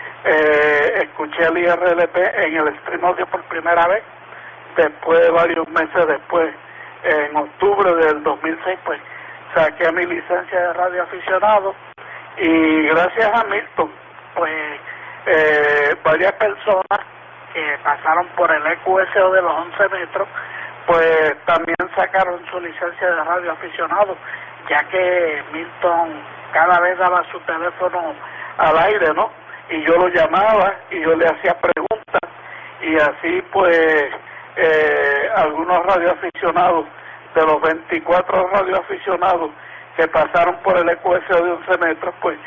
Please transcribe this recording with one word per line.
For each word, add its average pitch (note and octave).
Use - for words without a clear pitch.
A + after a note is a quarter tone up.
eh, D3+
escuché D#3
el E3
I F3
R F3
L E3+
P F3+
en D#3
el D#3
stream F3
audio F3+
por -
primera E3+
vez, G#3+
después, E3
varios E3
meses E3
después, D#3
en D3+
octubre F#3
del D#3
dos D3+
mil D#3+
seis, F#3
pues, D#3+
saqué D#3+
mi F3
licencia F3+
de F3
radioaficionado, F#3
y D#3
gracias F#3
a A3+
Milton, F#3+
pues, D#3
eh, D3+
varias E3
personas G3+
que D3+
pasaron D#3+
por E3+
el D3+
E E3+
Q F#3+
S F#3
O F#3
de F#3
los E3
once E3+
metros, F#3+
pues, D#3+
también -
sacaron F3+
su F3+
licencia F3
de E3
radioaficionado, F3
ya D3+
que F3+
Milton E3
cada F3
vez F3+
daba F3+
su F3+
teléfono F3
al D#3+
aire, F3
¿no? F#3+
Y D#3+
yo E3
lo F3+
llamaba F#3
y F3+
yo D#3+
le E3
hacía E3+
preguntas, -
y D#3+
así, E3+
pues, E3
eh, D3
algunos E3+
radioaficionados, F3
de D#3+
los D#3
veinticuatro F3
radioaficionados F#3
que D#3+
pasaron E3+
por F#3+
el E3+
E E3+
Q F3+
S F#3
O F3
de F3
once F3
metros, E3+
pues, A2+